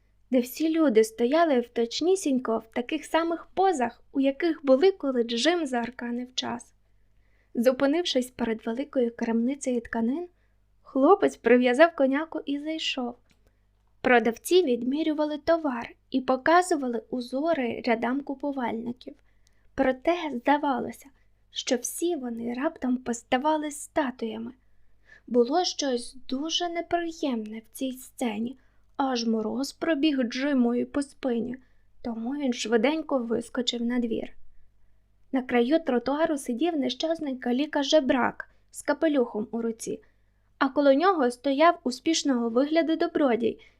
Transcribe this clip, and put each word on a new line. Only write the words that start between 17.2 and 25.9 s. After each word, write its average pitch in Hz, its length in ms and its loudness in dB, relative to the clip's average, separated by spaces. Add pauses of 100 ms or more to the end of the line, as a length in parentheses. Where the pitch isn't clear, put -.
рядам 240 340 0
купувальників. 269 920 -6 (600)
Проте 262 420 2 (180)
здавалося, 269 720 -2 (440)
що - 260 -2
всі 339 400 -4
вони 240 380 -8
раптом 254 420 -2
поставали 285 760 -2
статуями. 240 800 -6 (760)
Було 247 380 2
щось 262 520 -4 (120)